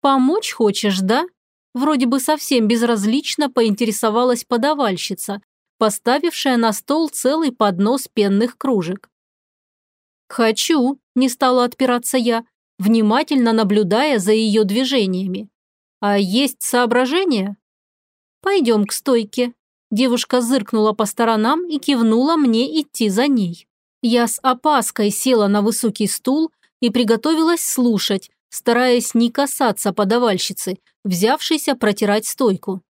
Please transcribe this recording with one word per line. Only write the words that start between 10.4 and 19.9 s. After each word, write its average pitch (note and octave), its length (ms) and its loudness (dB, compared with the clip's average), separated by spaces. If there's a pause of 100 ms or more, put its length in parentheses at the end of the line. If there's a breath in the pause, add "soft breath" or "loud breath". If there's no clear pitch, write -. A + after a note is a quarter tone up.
не C4 80 2
стала B3+ 360 0
отпираться B3 520 -2
я, A#3 280 0 (340)
внимательно A3+ 760 2
наблюдая A3 680 2
за G3 140 0
её A3 320 2
движениями. G3+ 840 -2 (520)
«А G3+ 180 0
есть G#3+ 440 -2
соображения?» B3 920 0 (840)
«Пойдём A#3 460 2
к - 60 -8
стойке». A#3+ 600 -2 (380)